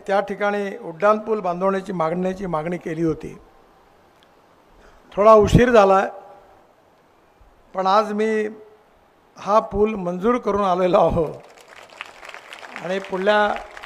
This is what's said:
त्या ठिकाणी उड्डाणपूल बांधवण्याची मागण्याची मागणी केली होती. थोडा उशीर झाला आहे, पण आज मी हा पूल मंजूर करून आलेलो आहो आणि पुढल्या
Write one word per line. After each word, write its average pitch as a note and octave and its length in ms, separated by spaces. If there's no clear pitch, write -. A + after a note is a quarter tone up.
त्या G3+ 140
ठिकाणी G3+ 580
उड्डाणपूल G#3+ 600
बांधवण्याची F#3+ 540
मागण्याची F3+ 520
मागणी E3+ 320
केली E3+ 260
होती. - 300
थोडा G#3+ 220
उशीर A3 380
झाला G3 240
आहे, G3 140
पण F#3 120
आज G#3 260
मी G#3+ 340
हा G#3 240
पूल G#3+ 340
मंजूर F#3 440
करून G3+ 260
आलेलो F3+ 340
आहो E3 260
आणि F#3+ 180
पुढल्या G3+ 460